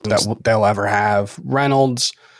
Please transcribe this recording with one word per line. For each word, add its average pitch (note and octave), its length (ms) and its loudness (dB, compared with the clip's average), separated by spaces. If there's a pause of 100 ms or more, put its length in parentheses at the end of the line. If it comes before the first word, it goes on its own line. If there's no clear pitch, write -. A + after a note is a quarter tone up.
that G#2+ 160 0
w-, G#2 240 -4
they'll G#2+ 220 2
ever G2+ 220 0
have. G#2 560 0
Reynolds, C3+ 680 0 (280)